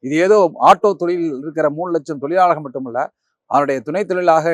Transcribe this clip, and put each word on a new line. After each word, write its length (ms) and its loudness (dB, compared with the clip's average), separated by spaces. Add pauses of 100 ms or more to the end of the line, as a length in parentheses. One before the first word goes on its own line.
இது 100 -4 (100)
ஏதோ 100 4 (320)
ஆட்டோ 220 6 (100)
தொழில் 260 -2 (180)
இருக்கிற 240 -2 (100)
மூணு 180 -6
லட்சம் 280 -10
தொழிலாளர்கள் 420 0
மட்டுமல்ல, 340 -8 (520)
அதனுடைய 260 2 (100)
துணை 240 -4
தொழிலாக 420 2